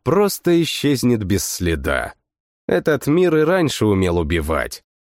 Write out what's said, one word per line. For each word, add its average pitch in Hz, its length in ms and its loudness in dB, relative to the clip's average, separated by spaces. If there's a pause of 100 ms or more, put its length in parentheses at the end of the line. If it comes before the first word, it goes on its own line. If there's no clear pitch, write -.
просто 175 580 2
исчезнет 123 640 0
без 92 200 0
следа. 71 680 -4 (540)
Этот 165 400 0
мир 170 300 2
и 156 40 4
раньше 156 460 0
умел 92 320 2
убивать. 78 640 -4 (200)